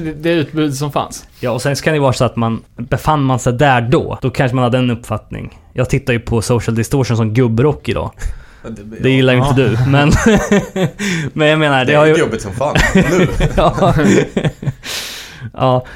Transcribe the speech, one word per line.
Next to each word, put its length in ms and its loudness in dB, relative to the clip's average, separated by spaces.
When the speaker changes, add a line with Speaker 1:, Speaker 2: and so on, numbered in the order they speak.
Speaker 1:
det 80 0
utbud 440 -2
som 160 -6
fanns. 340 -8
Speaker 2:
Ja, 120 -4
och 100 -4
sen 140 -2
så 80 -6
kan 100 0
det 60 0
vara 140 2
så 120 0
att 100 -2
man, 260 -2
befann 460 0
man 160 0
sig 140 0
där 280 2
då, 400 -4
då 80 -2
kanske 260 0
man 80 2
hade 140 2
en 140 0
uppfattning. 680 -10
Jag 160 -2
tittar 240 -2
ju 60 0
på 220 -2
Social 340 0
Distortion 420 0
som 160 0
gubbrock 560 0
idag. 220 -6
Speaker 3:
Ja, 60 -14
det, 120 -14
Speaker 2:
Det 100 0
gillar 240 4
ju 60 4
Speaker 1:
ja. 100 2
Speaker 2:
inte 120 4
du, 160 2
men, 200 4
<laughs> 680 -4
men 140 2
jag 120 4
menar, 200 2
det 60 0
Speaker 3:
Det 80 2
är 40 4
Speaker 2:
har 80 6
ju 100 6
Speaker 3:
gubbigt 260 0
som 120 -8
fan, 220 -2
nu. 320 4
Speaker 2:
<laughs> 160 0
Ja. 360 2
Ja, 320 0